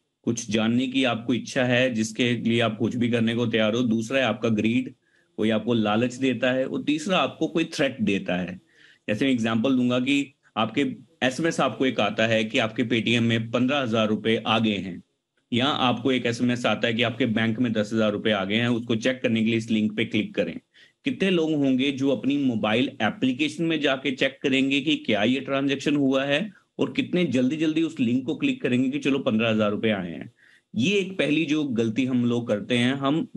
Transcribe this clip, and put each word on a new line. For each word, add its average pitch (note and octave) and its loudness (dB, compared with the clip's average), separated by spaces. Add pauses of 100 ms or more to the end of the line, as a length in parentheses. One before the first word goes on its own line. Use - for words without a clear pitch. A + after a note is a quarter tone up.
(240)
कुछ A2+ -4
जानने A#2 2
की C3 0
आपको A#2+ 0
इच्छा A#2+ -2
है B2 2
जिसके A2 0
लिए A#2 2
आप A2 0
कुछ A2+ 0
भी B2 0
करने A#2 2
को A#2+ 0
तैयार A2 2
हो। A#2+ 0
दूसरा A2+ 0
है C3 2
आपका A2 0
ग्रीड, A2+ 0 (440)
कोई G#2+ 0
आपको A2+ 0
लालच A2 2
देता B2+ 0
है। C3 0
और - -4
तीसरा G#3 0
आपको C#3+ -2
कोई E3 0
थ्रेट C#3 -2
देता F#2+ 0
है। F2+ -6 (480)
जैसे A2+ 0
मैं C3+ 2
एग्जांपल A2+ 0
दूंगा B2 2
कि C#3 0 (240)
आपके A2+ 0 (440)
एसएमएस D#3+ 0
आपको C3+ 0
एक B2+ 0
आता A2 2
है A2+ 2
कि A2+ -2
आपके A2+ 0
Paytm A2+ 0
में A#2 0
पन्द्रह B2+ 2
हजार A2+ 2
रुपए A2 0
आ A2+ 2
गए G#2+ 0
हैं, F2+ -10 (500)
या A#2+ 0
आपको C3 0
एक B2 0
एसएमएस B2 0
आता A2 2
है A#2 0
कि A2+ 2
आपके A#2 0
बैंक A2+ 0
में B2 0
दस G#2+ 0
हजार G#2+ 2
रुपए G2+ 0
आ G2 0
गए G2+ -2
हैं, A#2+ 2
उसको A#2 0
चेक B2 -2
करने A2+ 2
के A2 2
लिए A2+ 2
इस A2+ -4
लिंक G#2+ 0
पे A#2 0
क्लिक G#2 -2
करें। E2 -2 (460)
कितने D3 0
लोग D#3+ 2
होंगे C#3 2
जो C3+ 0
अपनी C3 0
मोबाइल A#2 0
एप्लीकेशन C3 0
में D#3+ 0
जाके C#3 0
चेक C3 -2
करेंगे C#3 2
कि D3+ 0
क्या G#2+ 0
ये B2+ 2
ट्रांजैक्शन C#3 -2
हुआ C3+ 2
है D3 -2 (260)
और C3+ 0
कितने E3+ 0
जल्दी C3 0
जल्दी D#3+ 0
उस D3 -6
लिंक B2+ 0
को D3+ -4
क्लिक C3 -2
करेंगे B2+ 2
कि C#3+ -4
चलो C#3 0
पन्द्रह A#2 0
हजार G#2+ 2
रुपए G#2 -2
आए F#2 -2
हैं। D#2 -12 (420)
ये F3+ 2
एक F#3 -6
पहली D3+ 0
जो D3+ 0
गलती A#2 0
हम B2 0
लोग A#2+ -2
करते A2 -2
हैं, B2 2
हम C#3+ -2